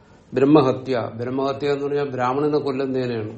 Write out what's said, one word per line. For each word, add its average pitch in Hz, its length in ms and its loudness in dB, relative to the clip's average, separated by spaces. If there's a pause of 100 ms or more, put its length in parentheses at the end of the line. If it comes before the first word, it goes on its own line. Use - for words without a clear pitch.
(320)
ബ്രഹ്മഹത്യ. 131 640 4 (200)
ബ്രഹ്മഹത്യ 135 580 -4
എന്ന് 143 140 -2
പറഞ്ഞാൽ 143 240 -2
ബ്രാഹ്മണനെ 135 480 0
കൊല്ലുന്നതിനാണ്, 127 800 -2